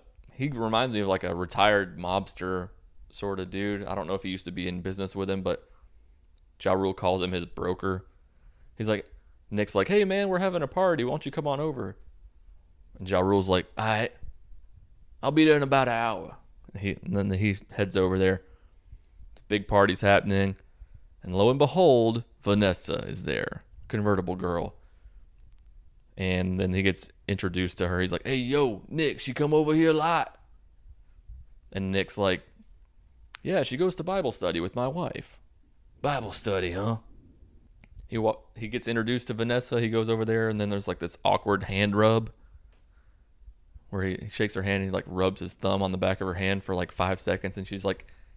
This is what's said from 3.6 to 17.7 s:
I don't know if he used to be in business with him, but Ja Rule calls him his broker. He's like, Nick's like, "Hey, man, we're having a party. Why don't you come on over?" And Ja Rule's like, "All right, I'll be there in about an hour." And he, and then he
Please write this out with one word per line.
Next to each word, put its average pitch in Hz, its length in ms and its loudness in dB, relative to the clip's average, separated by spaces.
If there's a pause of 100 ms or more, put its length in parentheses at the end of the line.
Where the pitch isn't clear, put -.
I 92 100 -6
don't 95 100 -4
know 90 80 -4
if 98 80 -4
he 95 80 -8
used 92 160 -6
to 87 60 -10
be 90 160 -6
in 90 140 -6
business 95 340 -6
with 95 140 -4
him, 95 120 -2
but 90 260 -2 (960)
Ja 95 100 2
Rule 95 200 2
calls 92 300 0
him 90 80 -2
his 87 140 -2
broker. 92 600 -4 (720)
He's 110 100 -4
like, 107 220 -2 (400)
Nick's 104 240 -2
like, 196 140 4
"Hey, 202 180 4
man, 196 240 0
we're 180 80 0
having 180 240 0
a 139 60 -2
party. 180 360 2
Why 123 80 -2
don't 156 140 -6
you - 60 -6
come 147 160 -4
on 139 120 -2
over?" 131 380 -6 (1040)
And 92 100 -10
Ja 95 100 4
Rule's 95 300 4
like, 92 160 4 (120)
"All 110 80 -4
right, 110 260 0 (1120)
I'll 135 80 2
be 156 140 6
there 151 120 8
in 147 60 2
about 135 240 4
an 117 80 0
hour." 110 420 -4 (340)
And 95 120 -12
he, 98 200 -2
and 98 140 -2
then 101 140 0
he 98 240 2 (160)